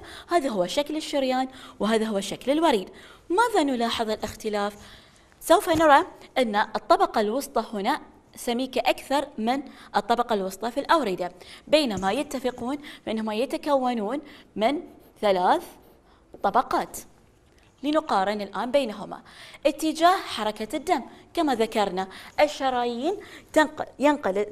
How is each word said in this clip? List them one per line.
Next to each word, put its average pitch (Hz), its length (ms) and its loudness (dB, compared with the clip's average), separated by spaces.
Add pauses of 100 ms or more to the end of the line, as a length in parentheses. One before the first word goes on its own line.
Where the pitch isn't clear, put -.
(300)
هذا 311 200 2
هو 185 180 0
شكل 294 300 -2
الشريان 262 500 -2 (320)
وهذا 220 260 2
هو 208 140 -2
شكل 196 320 -4
الوريد. 294 380 2 (400)
ماذا 415 340 2
نلاحظ 233 460 -2
الاختلاف؟ 208 680 -4 (640)
سوف 359 300 4
نرى 320 360 6 (320)
أن 220 180 2
الطبقة 254 680 2
الوسطى 220 520 -2
هنا 214 280 -2 (340)
سميكة 254 440 -4
أكثر 285 480 0 (100)
من 240 240 0 (340)
الطبقة 240 380 0
الوسطى 196 380 -4
في 285 80 -6
الأوردة، 190 520 2 (360)
بينما 196 440 4
يتفقون 254 680 -4 (280)
بأنهما 220 300 -2
يتكونون 262 840 -2 (340)
من 269 260 0 (400)
ثلاث 208 420 4 (800)
طبقات. 208 540 0 (840)
لنقارن 226 580 0
الآن 202 300 -8
بينهما. 208 500 -2 (440)
اتجاه 320 520 2
حركة 214 580 -6
الدم، 302 260 -2 (320)
كما 302 220 0
ذكرنا 202 520 0 (340)
الشرايين 262 760 0 (360)
تنقل، - 320 2 (140)
ينقل، 208 520 2